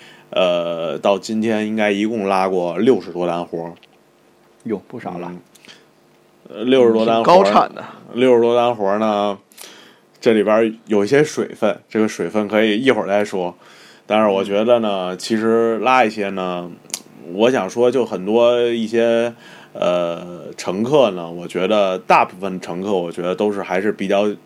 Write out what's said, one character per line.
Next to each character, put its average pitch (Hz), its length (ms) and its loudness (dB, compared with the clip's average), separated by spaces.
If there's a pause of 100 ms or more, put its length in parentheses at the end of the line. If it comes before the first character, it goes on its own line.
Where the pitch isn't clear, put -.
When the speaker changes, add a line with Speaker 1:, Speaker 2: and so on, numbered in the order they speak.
(320)
Speaker 1:
呃， 85 680 -2
到 101 220 2
今 110 200 -6
天 107 280 -2
应 107 80 -6
该 107 160 0
一 101 160 0
共 110 200 -4
拉 95 220 0
过 87 300 -2
六 117 200 4
十 85 120 -12
多 87 160 -4
单 85 180 -4
活 82 200 -10
儿。 85 80 -12 (880)
Speaker 2:
哟， 104 220 -6
不 - 140 -16
少 90 200 -10
了。 90 120 -10
Speaker 1:
嗯。 90 80 -14 (1080)
呃， 104 160 -10
六 127 200 6
十 113 60 6
多 110 140 2
单 113 180 2
活 165 80 4
儿， 175 40 8
Speaker 3:
挺 190 80 8
高 - 0 -
产 196 300 2
的。 - 80 -14 (320)
Speaker 1:
六 123 220 4
十 117 60 4
多 117 120 2
单 120 220 2
活 104 140 -2
儿 101 100 0
呢， 104 380 0 (840)
这 120 140 4
里 107 100 2
边 104 100 2
儿 113 180 4 (160)
有 104 180 2
一 - 20 -8
些 139 160 4
水 120 260 -4
分， - 380 -2
这 - 100 -6
个 110 100 2
水 90 200 -6
分 104 220 -2
可 107 120 2
以 107 200 2
一 135 100 4
会 107 100 0
儿 90 60 -6
再 101 160 0
说。 90 320 -6 (500)
但 107 160 0
是 107 60 4
我 98 160 2
觉 101 220 0
得 120 140 4
呢， 98 320 -4
Speaker 2:
嗯。 92 60 -8
Speaker 1:
其 113 200 -4
实 113 420 0
拉 123 240 2
一 110 60 2
些 107 220 -6
呢， 90 380 -6 (640)
我 107 180 2
想 107 200 0
说 120 200 2
就 123 160 0
很 95 200 -8
多 120 380 2
一 117 220 -2
些， 117 480 0 (380)
呃， 87 840 -4
乘 95 260 -4
客 127 280 4
呢， 85 200 -10
我 87 160 -12
觉 90 180 -4
得 98 340 0
大 143 260 4
部 107 120 -20
分 92 220 -8
乘 87 220 -10
客 101 100 -4
我 87 180 -2
觉 85 120 -10
得 90 120 -2
都 104 160 -2
是 101 140 -6
还 92 160 -2
是 104 100 0
比 98 200 -6
较 101 140 2 (220)